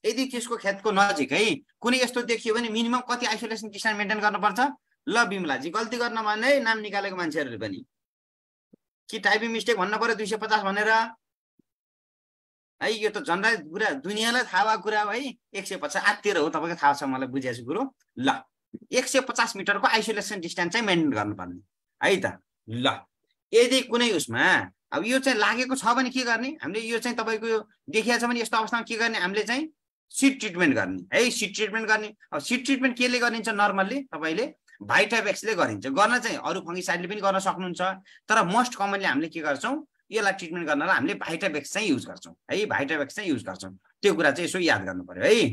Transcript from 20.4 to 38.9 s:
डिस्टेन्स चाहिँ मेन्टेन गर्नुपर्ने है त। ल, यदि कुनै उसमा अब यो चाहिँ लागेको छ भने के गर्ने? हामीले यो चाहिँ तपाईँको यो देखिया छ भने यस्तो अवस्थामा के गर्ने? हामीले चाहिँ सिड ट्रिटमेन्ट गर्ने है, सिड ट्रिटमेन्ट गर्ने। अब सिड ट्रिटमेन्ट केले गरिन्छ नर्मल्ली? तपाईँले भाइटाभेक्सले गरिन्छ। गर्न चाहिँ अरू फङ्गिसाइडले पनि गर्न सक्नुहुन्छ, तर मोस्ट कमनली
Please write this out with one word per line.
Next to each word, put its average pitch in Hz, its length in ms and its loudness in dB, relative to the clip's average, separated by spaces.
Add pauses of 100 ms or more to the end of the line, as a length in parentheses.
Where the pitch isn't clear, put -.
डिस्टेन्स 170 320 -4
चाहिँ 226 140 0
मेन्टेन 165 240 4
गर्नुपर्ने 104 500 -4 (440)
है 196 160 4
त। 92 160 -4 (320)
ल, 123 240 -2 (600)
यदि 240 360 6
कुनै 240 240 2
उसमा 143 560 2 (240)
अब 160 140 -2
यो 254 120 2
चाहिँ 262 200 0
लागेको 240 380 0
छ 262 80 -8 (120)
भने 254 140 0
के 254 120 -2
गर्ने? 240 260 0 (120)
हामीले 202 240 -6
यो 226 140 -2
चाहिँ - 180 -4
तपाईँको 220 300 -2
यो 226 120 2 (300)
देखिया 220 300 2
छ 233 60 0
भने 240 160 0
यस्तो 226 160 -2
अवस्थामा 226 260 0
के 233 140 -6
गर्ने? 226 220 0
हामीले 196 260 0
चाहिँ 262 240 -2 (420)
सिड 269 300 2
ट्रिटमेन्ट 170 340 2
गर्ने 95 440 -2
है, 233 120 4
सिड 190 240 -4
ट्रिटमेन्ट 214 340 -2
गर्ने। 214 260 0 (180)
अब 156 80 -4
सिड 262 240 -2
ट्रिटमेन्ट 262 340 2
केले 247 200 2
गरिन्छ 226 300 0
नर्मल्ली? 208 520 2 (120)
तपाईँले 165 420 -4 (280)
भाइटाभेक्सले 202 720 2
गरिन्छ। 117 320 0
गर्न 208 320 4
चाहिँ 233 200 -2
अरू - 220 -4
फङ्गिसाइडले 175 480 -4
पनि 208 120 -6
गर्न 196 180 2
सक्नुहुन्छ, 180 420 -4 (480)
तर 220 160 6
मोस्ट 233 300 2
कमनली 196 300 -2